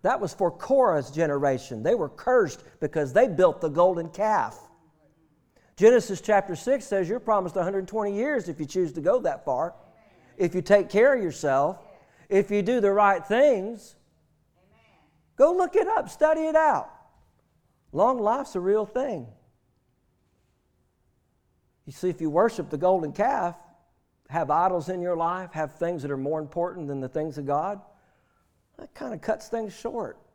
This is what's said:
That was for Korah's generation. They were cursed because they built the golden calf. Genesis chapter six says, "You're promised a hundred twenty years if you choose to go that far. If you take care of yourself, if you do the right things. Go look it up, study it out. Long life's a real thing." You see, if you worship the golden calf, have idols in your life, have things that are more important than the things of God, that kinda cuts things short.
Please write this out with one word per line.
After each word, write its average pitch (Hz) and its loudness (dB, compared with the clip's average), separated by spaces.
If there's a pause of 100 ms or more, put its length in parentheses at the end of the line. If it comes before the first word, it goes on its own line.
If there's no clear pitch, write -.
That - 0
was 185 -6
for 180 0
Korah's 196 2
generation. 139 -2
They 185 2
were 160 -4
cursed 240 0 (160)
because 147 -4
they 233 6
built 175 4
the 160 -2
golden 170 2
calf. 180 -2 (1160)
Genesis 208 4
chapter 196 0
six 254 -2
says, 190 -2
"You're 233 -4
promised 196 -2
a 185 -2
hundred 190 -4
twenty 208 -4
years 233 -2
if 151 -10
you 151 -4
choose 170 -2
to 160 -8
go 196 2
that 151 -4
far. 147 -4 (640)
If 180 0
you 185 -2
take 196 4
care 247 4
of 240 -2
yourself, 151 -2 (500)
if 202 2
you 208 2
do 240 0
the 202 4
right 196 4
things. 226 0 (1400)
Go 294 6
look 359 0
it 370 2
up, 330 -2
study 311 2
it 320 -2
out. 302 2 (1040)
Long 240 2
life's 226 -2
a 185 -2
real 202 0
thing." 208 -6 (2500)
You 139 -18
see, 180 -4
if 170 -8
you 160 -4
worship 180 0
the 151 -8
golden 175 0
calf, 202 -2 (720)
have 151 -2
idols 175 0
in 185 -4
your 175 -2
life, 175 -4
have 151 -6
things 170 -4
that 143 -6
are 139 -4
more 143 -4
important 170 -6
than 139 -6
the 131 -8
things 151 -6
of 139 -8
God, 175 -4 (960)
that - -20
kinda 240 -10
cuts - -6
things 220 -6
short. 220 -8 (180)